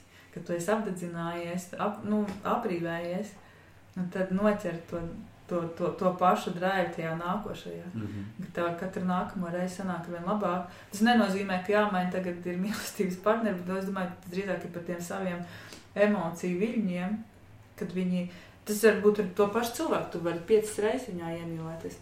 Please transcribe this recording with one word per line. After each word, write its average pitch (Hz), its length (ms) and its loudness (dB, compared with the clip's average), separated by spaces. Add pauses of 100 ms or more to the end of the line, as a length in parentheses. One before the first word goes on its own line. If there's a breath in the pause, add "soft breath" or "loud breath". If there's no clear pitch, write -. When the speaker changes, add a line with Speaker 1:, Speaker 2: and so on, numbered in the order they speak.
(280 loud breath)
Speaker 1:
ka - 120 -12
tu 175 120 -6
esi 170 180 -2
apdedzinājies, 175 920 -2 (100)
ap-, 208 300 -2
nu, 214 160 2 (220)
aprīvējies, 175 920 -2 (640 loud breath)
un 180 160 -2
tad 185 200 -2
noķert 190 560 2
to, 170 140 -6 (440)
to, 175 240 -2
to, 165 220 0
to 180 240 2
pašu 185 400 4
draivu 180 400 2
tajā 165 240 -2
nākošajā. 175 720 -4
Speaker 2:
Mhm. 104 460 -6
Speaker 1:
Ka - 160 -10
tev 175 160 0
ar 170 100 -2
katru 190 240 -4
nākamo 180 480 0
reizi 180 320 -2
sanāk 175 240 -4
vien 175 160 -8
labāk. 185 460 0 (240 loud breath)
Tas - 100 0
nenozīmē, 196 640 4
ka 208 60 2
jāmaina 190 400 4
tagad 180 340 -4
ir 175 160 -2
mīlestības 196 560 -2
partneri, 214 400 2
bet 185 200 -4
es 190 120 -2
domāju, 185 240 -4
ka - 80 -18
tas 175 140 -8
drīzāk 185 280 -2
ir 170 60 -8
par 170 120 -8
tiem 175 180 -4
saviem 180 420 -4 (500 loud breath)
emociju 180 680 4
viļņiem, 202 580 0 (580)
kad 180 160 -6
viņi, 180 340 2 (400 loud breath)
tas 214 160 0
var 208 180 8
būt 208 200 8
ar 190 80 0
to 202 200 4
pašu 233 240 0
cilvēku, 247 400 0
tu 170 80 -6
vari 170 200 0
piecas 214 380 4
reizes 233 300 0
viņā 170 240 -6
iemīlēties 165 680 -8